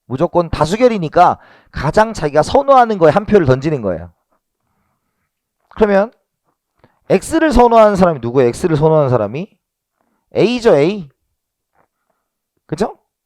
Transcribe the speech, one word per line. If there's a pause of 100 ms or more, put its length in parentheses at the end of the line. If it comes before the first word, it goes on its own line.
무조건
다수결이니까 (320)
가장
자기가
선호하는
거에
한
표를
던지는
거예요. (1600)
그러면 (960)
X를
선호하는
사람이
누구예요?
X를
선호하는
사람이 (800)
A죠,
A. (1600)
그죠? (280)